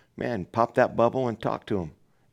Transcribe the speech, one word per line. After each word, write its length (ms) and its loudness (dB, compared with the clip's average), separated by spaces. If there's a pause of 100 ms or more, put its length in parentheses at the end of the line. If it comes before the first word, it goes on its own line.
(160)
man, 300 -4
pop 300 0
that 200 4
bubble 320 2
and 140 -6
talk 240 -4
to 160 -2
'em. 100 -8 (420)